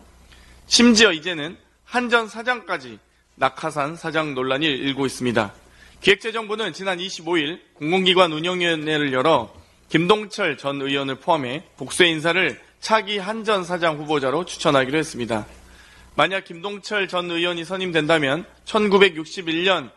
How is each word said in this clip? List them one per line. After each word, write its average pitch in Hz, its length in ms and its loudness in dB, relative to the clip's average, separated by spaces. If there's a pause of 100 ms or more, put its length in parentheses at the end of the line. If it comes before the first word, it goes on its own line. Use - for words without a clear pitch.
(680)
심지어 226 460 6
이제는 160 440 -6 (280)
한전 233 420 0
사장까지 190 720 -6 (380)
낙하산 147 580 -2
사장 156 400 -4
논란이 131 320 0
일고 135 400 -2
있습니다. 117 460 -2 (480)
기획재정부는 214 720 0
지난 185 260 -4
이십오 175 380 -4
일 156 260 -2 (120)
공공기관 180 580 2
운영위원회를 156 800 -2
열어 131 420 2 (360)
김동철 185 680 0
전 139 240 -4
의원을 139 380 -2
포함해 147 420 -2 (140)
복수의 170 340 2
인사를 160 500 0 (200)
차기 208 380 0
한전 208 440 -2
사장 165 360 0
후보자로 135 460 0
추천하기로 139 540 2
했습니다. 117 480 -4 (680)
만약 190 300 2
김동철 196 640 -4
전 175 220 -4
의원이 170 340 -2
선임된다면 160 800 0 (220)
천구백육십일 185 960 2
년 165 320 0